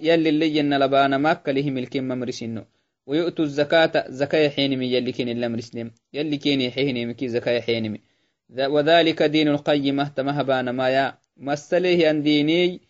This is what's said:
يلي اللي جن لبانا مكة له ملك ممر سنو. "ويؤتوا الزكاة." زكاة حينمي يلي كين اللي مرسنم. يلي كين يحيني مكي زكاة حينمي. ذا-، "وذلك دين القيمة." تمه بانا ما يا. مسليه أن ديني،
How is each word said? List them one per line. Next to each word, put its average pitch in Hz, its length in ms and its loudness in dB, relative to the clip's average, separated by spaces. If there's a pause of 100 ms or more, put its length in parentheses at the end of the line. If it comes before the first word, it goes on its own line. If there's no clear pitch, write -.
يلي 160 260 2
اللي 156 200 2
جن 147 300 0
لبانا 139 400 2
مكة 151 340 0
له 139 180 -2
ملك 131 260 -6
ممر 131 340 -4
سنو. 113 340 -8 (420)
"ويؤتوا 165 380 -2
الزكاة." 151 640 2
زكاة 143 400 0
حينمي 135 440 0
يلي 123 200 0
كين 123 160 -4
اللي 120 200 -4
مرسنم. 117 420 -8 (220)
يلي 147 240 -4
كين 143 240 0
يحيني 123 460 -2
مكي 117 220 -6
زكاة 120 320 0
حينمي. 110 400 -4 (520)
ذا-، 131 140 -2
"وذلك 156 560 4
دين 151 260 2
القيمة." 143 600 0
تمه 139 340 -4
بانا 131 300 -2
ما 131 160 -2
يا. 131 300 0 (180)
مسليه 170 720 0
أن 156 120 0
ديني، 156 680 2